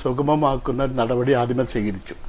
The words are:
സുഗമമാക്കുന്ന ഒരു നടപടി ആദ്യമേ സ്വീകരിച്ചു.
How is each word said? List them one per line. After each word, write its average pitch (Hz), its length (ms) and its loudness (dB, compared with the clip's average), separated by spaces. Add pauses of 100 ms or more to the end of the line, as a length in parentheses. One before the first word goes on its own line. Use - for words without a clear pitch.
സുഗമമാക്കുന്ന 139 840 0
ഒരു 127 120 -4
നടപടി 123 320 2 (100)
ആദ്യമേ 123 320 0
സ്വീകരിച്ചു. 104 420 -4 (140)